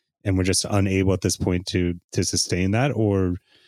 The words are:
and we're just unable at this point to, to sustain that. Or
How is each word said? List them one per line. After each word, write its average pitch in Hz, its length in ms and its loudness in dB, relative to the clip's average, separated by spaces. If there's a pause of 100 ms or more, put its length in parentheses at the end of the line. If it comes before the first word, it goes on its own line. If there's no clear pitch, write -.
(240)
and 95 120 0
we're 92 80 2
just 92 260 0
unable 95 420 2
at 90 100 0
this 92 140 0
point 90 300 -2
to, 87 320 -2 (140)
to 95 120 0
sustain 92 480 -2
that. 127 220 2
Or 98 420 2 (320)